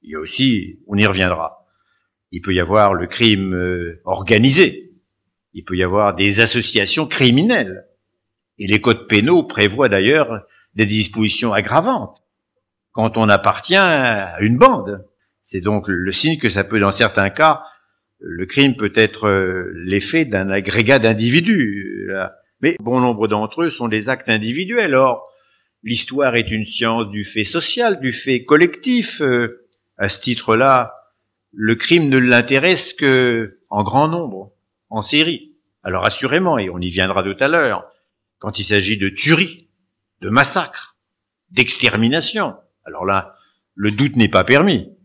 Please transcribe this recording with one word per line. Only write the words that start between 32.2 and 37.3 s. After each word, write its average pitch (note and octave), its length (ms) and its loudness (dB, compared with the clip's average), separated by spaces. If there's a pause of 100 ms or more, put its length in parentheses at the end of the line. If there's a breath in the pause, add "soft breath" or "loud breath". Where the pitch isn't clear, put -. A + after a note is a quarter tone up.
que B2 640 0 (100)
en G#2 140 -2
grand C3+ 240 2
nombre, B2 460 -8 (360)
en G#2+ 120 -6
série. D3+ 520 -2 (300)
Alors F#2 220 -4
assurément, D3 520 0
et G2 120 -4
on F2+ 100 -10
y F2+ 100 -4
viendra F#2 340 -2
tout G2 200 -4